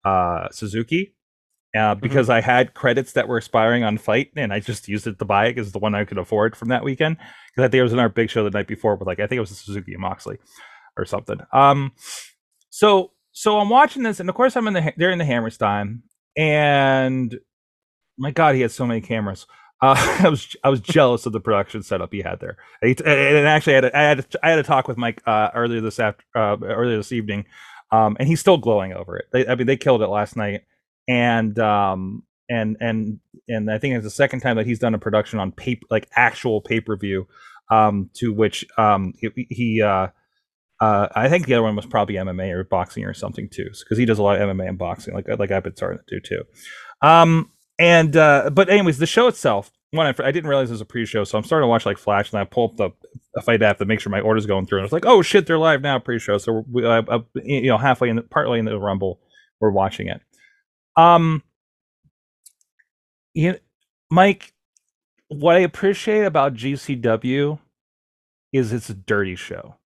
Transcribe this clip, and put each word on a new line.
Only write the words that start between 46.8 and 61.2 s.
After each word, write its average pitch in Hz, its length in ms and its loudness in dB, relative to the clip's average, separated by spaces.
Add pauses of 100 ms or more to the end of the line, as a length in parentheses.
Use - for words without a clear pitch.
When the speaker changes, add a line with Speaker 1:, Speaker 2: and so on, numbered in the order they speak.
Speaker 1:
Um, 165 440 6 (300)
and, 165 360 6
uh, 143 360 6
but 190 160 4
anyways, 185 300 2
the 160 80 2
show 240 200 4
itself, 110 460 -2 (180)
one, 156 160 0
I, 139 40 2 (180)
I - 20 4
didn't 156 180 -4
realize 135 220 0
it 117 40 -6
was 107 60 -10
a 107 40 -12
pre-show, 110 400 -4
so - 120 -4
I'm 107 60 0
starting 156 220 2
to 120 40 4
watch, 117 180 2
like, 101 120 -2
Flash, 104 320 0
and 107 80 -4
I 98 60 -2
pull 117 220 -2
up - 100 -8
the, 98 140 -2 (440)
the - 60 -6
Fight 113 220 2
app 104 160 2
to 101 80 -4
make 107 120 0
sure 101 140 -6
my 101 80 -2
order's 107 260 0
going 95 200 -2
through, 98 140 -2
and 95 40 -6
it's 104 80 -6
like, 175 140 -2
"Oh, 220 160 6
shit, 180 240 2
they're 165 120 0
live 156 240 2
now, 139 160 -2
pre-show." 113 400 -2
So 110 320 -4
we, 120 160 -2
uh, 113 220 4
uh, 117 120 0 (220)
you 131 260 -2
know, 110 100 4
halfway 123 320 2
in 113 60 -2
the, 117 60 -4
partly 123 380 -2
in 110 60 -2
the 107 120 -4
Rumble, 98 400 -4 (420)
we're 107 100 2
watching 98 380 -2
it. - 120 -10 (760)
Um, 165 460 6 (1900)